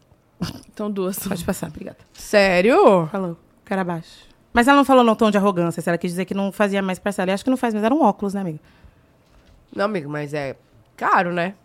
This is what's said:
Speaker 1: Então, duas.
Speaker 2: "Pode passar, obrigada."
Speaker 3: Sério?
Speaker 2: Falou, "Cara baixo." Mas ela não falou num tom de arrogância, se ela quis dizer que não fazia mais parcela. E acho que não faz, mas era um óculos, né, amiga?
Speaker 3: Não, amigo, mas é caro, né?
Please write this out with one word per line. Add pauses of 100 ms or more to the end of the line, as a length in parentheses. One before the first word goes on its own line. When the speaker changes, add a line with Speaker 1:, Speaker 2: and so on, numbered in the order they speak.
(720)
Speaker 1:
Então,
duas.
Speaker 2:
"Pode
passar,
obrigada." (160)
Speaker 3:
Sério?
Speaker 2:
Falou, (280)
"Cara
baixo." (220)
Mas
ela
não
falou
num
tom
de
arrogância,
se
ela
quis
dizer
que
não
fazia
mais
parcela.
E
acho
que
não
faz,
mas
era
um
óculos,
né,
amiga? (1160)
Speaker 3:
Não,
amigo,
mas
é (400)
caro,
né? (100)